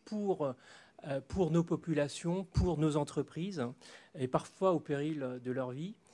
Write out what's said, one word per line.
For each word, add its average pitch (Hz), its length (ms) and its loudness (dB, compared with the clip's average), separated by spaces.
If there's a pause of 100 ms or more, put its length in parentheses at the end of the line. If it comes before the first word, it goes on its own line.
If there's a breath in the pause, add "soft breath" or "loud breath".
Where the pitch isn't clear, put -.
pour, 196 400 0
euh, - 840 -6
pour 175 240 2
nos 170 120 6
populations, 170 840 0
pour 175 320 2
nos 151 180 4
entreprises, 151 680 -2 (520 loud breath)
et 127 120 -2
parfois 185 420 2
au 160 80 4
péril 143 640 -2
de 127 80 -4
leur 127 200 -4
vie. 160 240 -8 (180 loud breath)